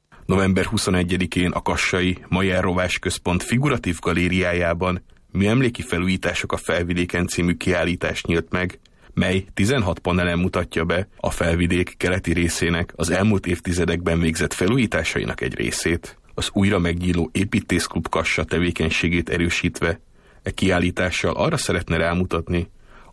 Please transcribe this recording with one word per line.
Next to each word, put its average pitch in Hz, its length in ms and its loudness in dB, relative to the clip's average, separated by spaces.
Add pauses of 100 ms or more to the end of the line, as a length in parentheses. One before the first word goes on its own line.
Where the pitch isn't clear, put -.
(260)
November 95 380 4
huszonegyedikén 90 840 0
a - 120 -4
Kassai 90 560 0 (100)
Mayer 90 340 2
Rovás 90 360 0
Központ 87 440 -2
figuratív 117 560 0
galériájában 87 1040 0 (300)
Műemléki 117 500 2
felújítások 90 720 -2
a - 40 0
Felvidéken 87 680 0
című 87 280 0
kiállítás 85 720 -2
nyílt 82 260 0
meg, 87 280 -2 (360)
mely 92 300 0 (100)
tizenhat 98 440 0
panelen 87 400 0
mutatja 87 460 -2
be 87 320 0
a - 140 -2
Felvidék 87 640 0
keleti 90 360 0
részének 85 640 0
az 78 140 -2
elmúlt 98 360 2
évtizedekben 85 760 0
végzett 80 320 0
felújításainak 90 880 0
egy 62 140 -4
részét. - 640 -2 (160)
Az - 180 -4
újra 101 260 4
megnyíló 85 540 0
Építészklub 95 760 0
Kassa 82 360 0
tevékenységét 85 840 0
erősítve, 85 720 0 (420)
e - 80 -4
kiállítással 90 840 0
arra 151 220 0
szeretne 85 400 -2
rámutatni, 87 760 0 (420)